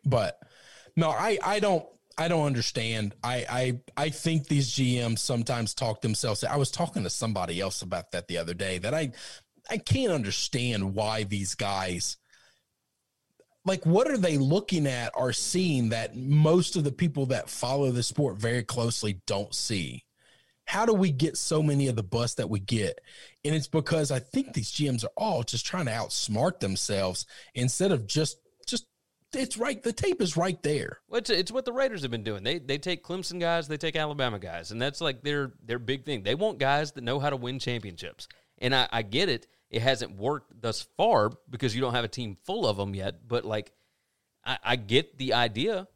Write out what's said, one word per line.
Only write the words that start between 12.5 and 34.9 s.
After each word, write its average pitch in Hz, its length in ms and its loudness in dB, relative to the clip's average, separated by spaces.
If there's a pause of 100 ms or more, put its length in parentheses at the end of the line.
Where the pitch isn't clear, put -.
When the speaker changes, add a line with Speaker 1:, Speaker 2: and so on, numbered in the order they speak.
Speaker 1:
like, 190 220 0
what 214 240 6
are 269 80 2
they 175 180 4
looking 156 500 2
at 123 300 -2
or 127 160 0
seeing 151 560 2
that 113 260 -2
most 151 640 6
of 156 80 2
the 139 80 0
people 147 340 0
that 123 220 -2
follow 135 420 0
the 120 120 0
sport 123 340 0
very 117 260 0
closely 113 640 -2
don't 101 300 -2
see? 73 500 -2 (600)
How 208 180 2
do 233 80 6
we 190 180 6
get 143 280 2
so 156 240 2
many 139 260 4
of 117 80 2
the 110 60 0
busts 113 340 0
that 95 140 -2
we 101 100 0
get? 101 400 0 (420)
And 147 120 2
it's 156 140 -2
because 156 420 2
I 131 80 0
think 269 340 -2
these 110 180 -4
G 147 200 0
Ms 120 140 -2
are - 120 -6
all 185 260 0
just 117 220 -4
trying 180 220 -2
to 113 60 -2
outsmart 113 680 0
themselves 95 640 0 (300)
instead 127 360 2
of 120 160 0
just, 151 300 0 (300)
just, - 180 -4 (480)
it's 254 240 -2
right, 240 260 -4
the 233 120 0
tape 370 260 0
is 160 160 2
right 175 260 0
there. - 460 -2
Speaker 2:
Well, 226 100 -2
it's, 240 120 -4
it's 190 200 2
what 254 140 -2
the 247 80 -4
Raiders 240 300 0
have 131 80 -4
been 117 120 -4
doing. 101 220 -4
They, 151 140 0
they 135 200 -2
take 170 240 -4
Clemson 180 380 -6
guys, 170 260 0
they 151 120 -6
take 160 180 -2
Alabama 143 420 0
guys, 85 340 -8
and 113 80 -6
that's, 143 200 -2